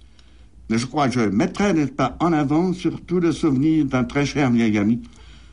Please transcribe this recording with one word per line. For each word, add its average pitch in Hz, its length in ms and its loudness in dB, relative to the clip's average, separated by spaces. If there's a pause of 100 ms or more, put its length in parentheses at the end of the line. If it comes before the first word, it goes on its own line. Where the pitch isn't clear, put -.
(680)
Mais 113 100 0
je 127 80 -4
crois 147 220 0
que 110 40 -4
je 117 160 0
mettrais, 180 440 0
n'est-ce 147 180 0
pas, 127 280 -4
en 165 140 2
avant 156 400 0
surtout 170 460 -4
le 170 120 2
souvenir 147 540 2
d'un 131 180 0
très 139 220 -2
cher 135 240 0
vieil 117 300 2
ami, 113 200 2 (540)